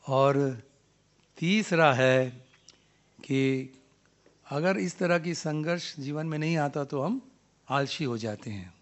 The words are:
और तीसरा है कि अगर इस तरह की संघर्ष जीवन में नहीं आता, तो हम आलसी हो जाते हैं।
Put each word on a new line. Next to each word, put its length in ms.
और 560
तीसरा 560
है 540
कि 500
अगर 260
इस 220
तरह 200
की 160
संघर्ष 680
जीवन 260
में 120
नहीं 180
आता, 280
तो 180
हम 280
आलसी 360
हो 140
जाते 320
हैं। 320